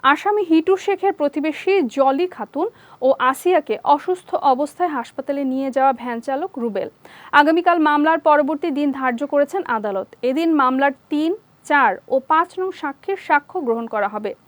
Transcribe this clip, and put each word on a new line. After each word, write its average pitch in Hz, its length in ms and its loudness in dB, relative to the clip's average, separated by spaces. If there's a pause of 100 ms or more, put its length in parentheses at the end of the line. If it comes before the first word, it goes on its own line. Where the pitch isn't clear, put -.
আসামি 403 460 2
হিটু 330 240 4 (100)
শেখের 392 360 0
প্রতিবেশী 302 520 -2 (240)
জলি 277 300 2 (100)
খাতুন 269 300 -6 (400)
ও - 20 4 (220)
আসিয়াকে 311 440 0 (200)
অসুস্থ 359 360 -4 (220)
অবস্থায় 294 440 -2
হাসপাতালে 277 460 -6 (100)
নিয়ে 269 240 -4
যাওয়া 269 240 4
ভ্যান 240 260 -8
চালক 285 260 -6 (100)
রুবেল। 202 260 -4 (520)
আগামীকাল 339 380 4 (100)
মামলার 302 300 2 (100)
পরবর্তী 302 400 2 (100)
দিন 294 100 0 (100)
ধার্য 254 220 -2 (120)
করেছেন 294 300 0 (140)
আদালত। 202 320 -4 (220)
এদিন 320 180 0 (120)
মামলার 269 340 2 (180)
তিন, 311 200 0 (380)
চার 262 220 4 (220)
ও - 20 2 (140)
পাঁচ 339 200 2 (100)
নং 381 80 -2 (120)
সাক্ষীর 320 460 -6
সাক্ষ্য 294 400 -2
গ্রহণ 233 280 -2
করা 208 200 -2
হবে। 214 160 -6 (180)